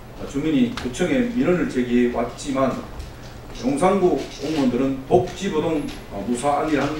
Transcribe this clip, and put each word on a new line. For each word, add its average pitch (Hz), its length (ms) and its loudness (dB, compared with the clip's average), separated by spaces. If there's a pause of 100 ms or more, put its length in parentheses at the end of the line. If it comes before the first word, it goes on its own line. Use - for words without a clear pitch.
(200)
어, - 80 -10
주민이 135 460 2
구청에 143 440 0
민원을 131 500 2
제기해 120 460 2
왔지만 131 580 -2 (920)
용산구 180 560 4 (200)
공무원들은 135 580 0 (100)
복지부동, 156 760 2 (280)
어, 101 160 -6
무사안일한 143 600 2 (120)